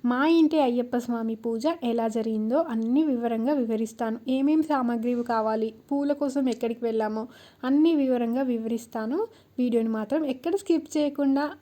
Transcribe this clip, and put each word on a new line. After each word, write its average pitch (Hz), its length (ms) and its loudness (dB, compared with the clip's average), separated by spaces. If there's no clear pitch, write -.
మా 247 220 2
ఇంటి 320 340 6
అయ్యప్ప 247 360 0
స్వామి 226 380 -2
పూజ 226 300 -4
ఎలా 233 240 0
జరిగిందో 220 600 0
అన్నీ 233 340 0
వివరంగా 240 580 0
వివరిస్తాను. 226 580 -4
ఏమేం 285 340 2
సామాగ్రి 240 520 0
కావాలి, 220 360 0
పూల 285 220 0
కోసం 277 360 0
ఎక్కడికి 233 340 -4
వెళ్ళామో 220 440 -2
అన్నీ 294 320 4
వివరంగా 254 480 0
వివరిస్తాను. 233 760 -4
వీడియోని 226 400 0
మాత్రం 269 260 -2
ఎక్కడ 277 300 -2
స్కిప్ 320 420 -2
చేయకుండా 285 480 2